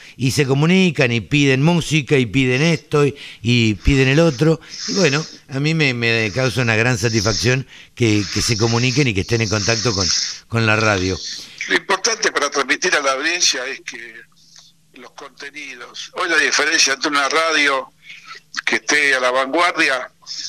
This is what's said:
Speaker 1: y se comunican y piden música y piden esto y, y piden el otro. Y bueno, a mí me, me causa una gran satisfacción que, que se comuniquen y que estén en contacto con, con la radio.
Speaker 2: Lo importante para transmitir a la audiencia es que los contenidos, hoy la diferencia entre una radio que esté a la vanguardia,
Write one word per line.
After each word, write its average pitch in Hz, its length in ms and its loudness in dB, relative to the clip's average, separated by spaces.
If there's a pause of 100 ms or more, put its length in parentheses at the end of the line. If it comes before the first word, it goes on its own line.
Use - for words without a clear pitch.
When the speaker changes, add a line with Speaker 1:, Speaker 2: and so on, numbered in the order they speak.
(160)
Speaker 1:
y 127 140 0
se 143 160 0
comunican 147 680 2
y 117 80 0
piden 139 420 2
música 151 540 2
y 131 80 4
piden 127 380 0
esto 151 420 0
y, 135 140 -2 (240)
y 113 320 4
piden 135 340 2
el 139 120 4
otro. 156 400 2 (280)
Y 214 60 -6
bueno, 156 280 2 (300)
a 135 80 -4
mí 156 140 0
me, 151 180 2
me 113 400 0
causa 127 300 0
una 113 140 2
gran 117 200 2
satisfacción 113 720 0 (280)
que, 107 280 2 (100)
que 107 80 -2
se 113 160 0
comuniquen 117 520 0
y 107 60 -2
que 95 80 -2
estén 113 200 -2
en 92 80 -2
contacto 110 420 0
con, 92 140 -2 (420)
con 113 160 -2
la 107 120 0
radio. 95 420 0 (500)
Speaker 2:
Lo - 80 0
importante - 560 -2
para - 160 -2
transmitir 143 480 -2
a 151 40 0
la 139 120 0
audiencia 143 540 -2
es 123 140 -12
que 117 440 -18 (680)
los 123 160 -20
contenidos, 135 1040 -16
hoy 180 140 -4
la 165 80 0
diferencia 147 560 2
entre 135 180 -2
una 143 180 0
radio 147 640 0 (720)
que - 120 -2
esté 143 400 0
a 131 40 -2
la 127 120 0
vanguardia, 139 760 0 (400)